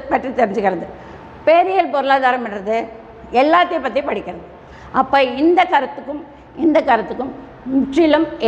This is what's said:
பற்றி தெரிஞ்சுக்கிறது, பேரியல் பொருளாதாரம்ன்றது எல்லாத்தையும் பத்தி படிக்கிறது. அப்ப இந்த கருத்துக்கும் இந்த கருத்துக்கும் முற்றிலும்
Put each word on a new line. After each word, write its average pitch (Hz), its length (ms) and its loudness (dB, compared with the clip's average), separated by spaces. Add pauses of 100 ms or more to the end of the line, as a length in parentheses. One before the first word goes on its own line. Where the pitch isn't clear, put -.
(120)
பற்றி 262 160 -2
தெரிஞ்சுக்கிறது, 196 580 -2 (600)
பேரியல் 349 480 4
பொருளாதாரம்ன்றது 247 840 0 (540)
எல்லாத்தையும் 302 540 2
பத்தி 240 140 -4
படிக்கிறது. 202 440 -8 (480)
அப்ப 269 300 2 (200)
இந்த 339 220 4
கருத்துக்கும் 285 580 -4 (340)
இந்த 302 240 2
கருத்துக்கும் 226 520 -2 (320)
முற்றிலும் 294 600 2 (220)